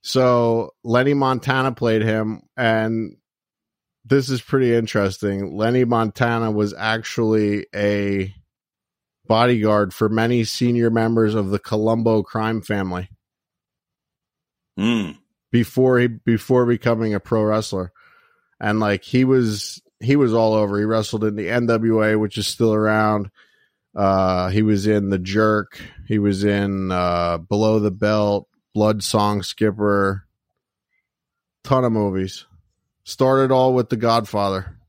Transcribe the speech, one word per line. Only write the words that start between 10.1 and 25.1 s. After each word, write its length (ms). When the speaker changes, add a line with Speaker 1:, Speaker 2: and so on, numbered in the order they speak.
Speaker 1:
senior 460
members 460
of 160
the 80
Colombo 640
crime 380
family. 480
Speaker 2:
Mm. 380
Speaker 1:
before 480
he, 80
before 580
becoming 480
a 60
pro 240
wrestler. 480
And, 200
like, 240
he 220
was, 560
he 160
was 180
all 200
over. 240
He 80
wrestled 380
in 120
the 140
N 180
W 360
A, 140
which 200
is 100
still 260
around. 560
Uh, 540
he 120
was 260
in 220
The 100